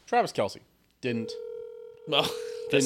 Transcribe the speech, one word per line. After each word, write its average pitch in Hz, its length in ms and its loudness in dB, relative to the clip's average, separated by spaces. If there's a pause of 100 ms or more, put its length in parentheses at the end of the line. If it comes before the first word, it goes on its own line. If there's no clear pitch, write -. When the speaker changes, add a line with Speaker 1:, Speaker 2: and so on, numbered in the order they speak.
Speaker 1:
Travis 233 260 2
Kelce - 280 0 (420)
didn't. 117 300 -2 (760)
Speaker 2:
Well, 143 160 6
<laughs> - 480 -6
the 143 80 6
Speaker 1:
Didn't 131 60 6